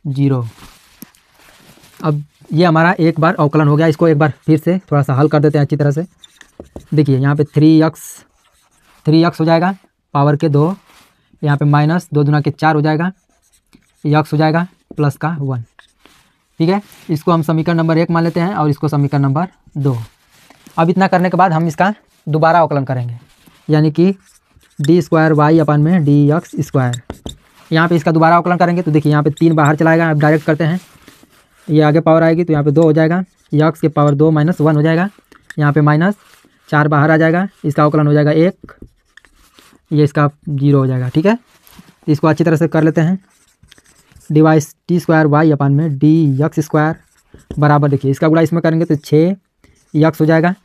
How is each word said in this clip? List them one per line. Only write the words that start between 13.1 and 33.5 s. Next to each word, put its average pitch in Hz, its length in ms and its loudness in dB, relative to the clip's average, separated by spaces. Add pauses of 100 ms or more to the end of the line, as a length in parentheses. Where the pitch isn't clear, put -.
एक्स 151 300 0
हो 151 40 -2
जाएगा 156 300 0 (300)
प्लस 147 200 -2
का 160 220 -6
वन, 131 240 -8 (960)
ठीक 165 100 0
है। 196 120 -2 (280)
इसको 165 220 -4
हम 165 120 0
समीकरण 160 340 -2
नंबर 160 200 0
एक 170 140 -2
मान 165 120 0
लेते 165 160 -4
हैं 175 160 -4
और 151 140 -2
इसको 147 180 -4
समीकरण 143 340 -2
नंबर 139 260 -2 (300)
दो। 135 200 -4 (800)
अब 165 120 0
इतना 185 180 0
करने 185 220 0
के 175 80 -2
बाद 180 160 2
हम 165 140 -2
इसका 180 260 -2 (340)
दोबारा 160 320 2
अवकलन 151 260 0
करेंगे, 120 320 -8 (500)
यानी 151 240 2
कि 170 220 0 (680)
डी 160 220 2
स्क्वायर 160 320 0
वाई 151 260 2
अपान 147 220 0
में 165 240 2
डी 143 260 2
एक्स 175 260 -4
स्क्वायर। 127 440 -4 (680)
यहाँ 160 160 0
पे 170 80 0
इसका 165 160 0
दोबारा 165 240 2
अवकलन 170 220 0
करेंगे 175 240 0
तो 160 100 -4
देखिए, 151 200 2
यहाँ 147 120 2
पे 151 80 0
तीन 165 240 0
बाहर 151 200 2
चला 160 160 0
आएगा, 165 180 0
अब 151 100 -2
direct 151 260 0
करते 160 180 -2
हैं, 165 160 -2 (880)
ये 156 140 2
आगे 151 200 2
power 160 220 2
आएगी 165 200 0
तो 160 100 -2
यहाँ 147 120 0
पे 151 60 2
दो 151 120 2
हो 156 100 4
जाएगा, 160 300 0 (320)